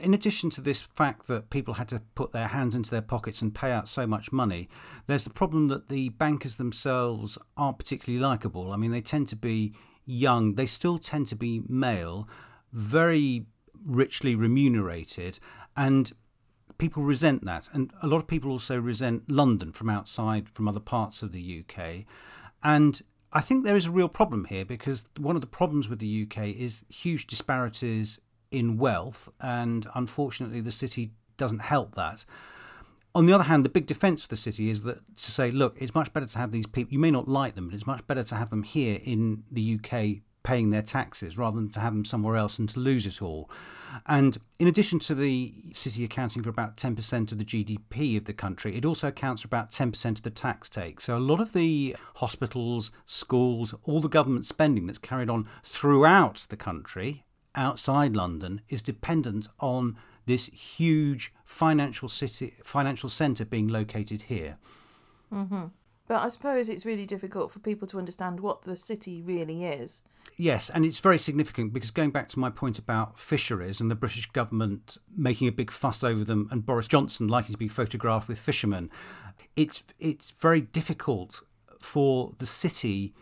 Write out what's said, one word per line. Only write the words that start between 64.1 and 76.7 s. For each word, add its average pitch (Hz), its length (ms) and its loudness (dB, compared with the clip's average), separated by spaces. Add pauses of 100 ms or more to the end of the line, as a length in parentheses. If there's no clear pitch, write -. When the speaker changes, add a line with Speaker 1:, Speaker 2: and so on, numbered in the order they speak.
Speaker 1:
here. 78 360 -6 (760)
Speaker 2:
Mm-hmm. 190 360 -6 (380)
But 233 140 2
I 240 80 0
suppose 254 400 -2
it's 185 160 -8
really 208 220 -4
difficult 190 440 -6
for - 100 -18
people 208 280 -6
to 196 100 -8
understand 180 420 -6
what 202 220 -6
the 185 140 -10
city 185 460 -10
really 170 420 -6
is. 139 380 -8 (340)
Speaker 1:
Yes, 151 320 2
and 160 160 4
it's 160 140 2
very 190 180 6
significant, 143 560 0
because 120 180 -4
going 151 200 2
back 139 180 -2
to - 100 -6
my 127 120 0
point 113 280 -4
about 110 400 -2
fisheries 98 600 -2
and 113 100 2
the 113 40 2
British 110 320 -4
government 110 720 -4 (180)
making 127 320 2
a 113 40 0
big 113 180 -4
fuss - 340 -2
over 110 200 2
them 107 260 0
and 113 160 -2
Boris 117 220 0